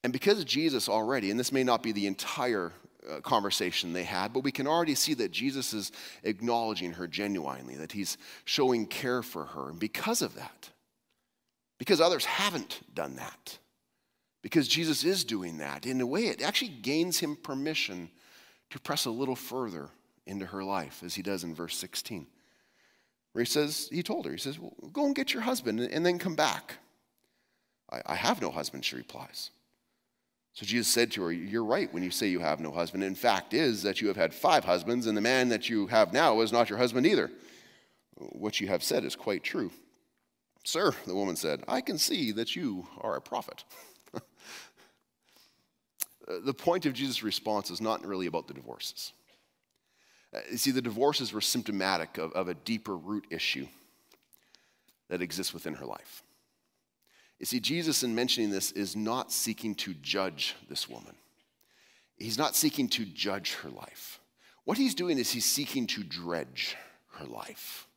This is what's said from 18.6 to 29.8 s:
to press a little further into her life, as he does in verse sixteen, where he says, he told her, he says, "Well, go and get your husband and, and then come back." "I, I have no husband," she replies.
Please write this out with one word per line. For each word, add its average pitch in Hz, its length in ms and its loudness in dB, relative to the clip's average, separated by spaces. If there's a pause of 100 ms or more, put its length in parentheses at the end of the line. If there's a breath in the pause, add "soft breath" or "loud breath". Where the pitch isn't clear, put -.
to - 100 -12
press - 260 -2
a 120 60 -2
little 131 240 -2
further 107 540 -6 (360)
into 98 200 -6
her 95 180 -8
life, 95 400 -4
as 85 120 -8
he 95 60 -6
does 92 220 -2
in 85 100 -6
verse 82 240 -6
sixteen, 90 500 -8 (1040 soft breath)
where 117 120 2
he 120 60 0
says, 147 420 2
he 170 120 -2
told - 220 -2
her, 67 60 -4
he 85 60 -6
says, 147 220 -6
"Well, - 140 -12 (180)
go 285 140 2
and 277 100 4
get - 180 0
your 247 100 -2
husband 147 360 0
and, 123 120 0
and 160 140 0
then 175 140 4
come 151 160 -2
back." 143 440 0 (1120)
"I, 60 140 -6
I 73 100 -2
have 185 260 2
no 85 100 -2
husband," 71 320 -6
she - 120 -2
replies. - 560 -12 (1000)